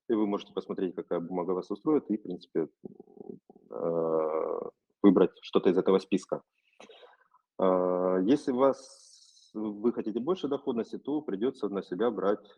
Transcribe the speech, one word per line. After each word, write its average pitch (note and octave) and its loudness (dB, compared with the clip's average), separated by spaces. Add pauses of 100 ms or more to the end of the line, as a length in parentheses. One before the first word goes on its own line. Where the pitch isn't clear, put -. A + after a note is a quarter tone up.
И A#2 0
вы G#2+ 2
можете G2+ -4
посмотреть, F#2+ -4
какая E2+ -4
бумага F2+ -4
вас F2+ -4
устроит, D3 0
и, G#2+ -2
в - -20
принципе, - -4 (160)
м, - -18 (300)
э, D#2+ -2 (420)
выбрать G2 6 (100)
что-то - 2
из F2 2
этого F#2+ 4
списка. - -2 (1160)
А, F#2 2
если B2+ 2
вас, - -4
вы G#2+ -2
хотите A2+ -6
больше D3+ -2
доходности, A#2+ -4
то D3 -4
придется G#2+ -4
на F#2+ -4
себя G#2+ -2
брать, G2+ -2